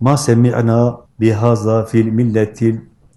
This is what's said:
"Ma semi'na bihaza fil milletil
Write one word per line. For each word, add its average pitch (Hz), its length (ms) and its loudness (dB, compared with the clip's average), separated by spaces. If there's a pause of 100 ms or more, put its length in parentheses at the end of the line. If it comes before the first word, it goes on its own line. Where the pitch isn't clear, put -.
"Ma 135 160 2
semi'na 120 840 0 (200)
bihaza 110 640 0
fil 113 220 0
milletil 113 760 -2 (360)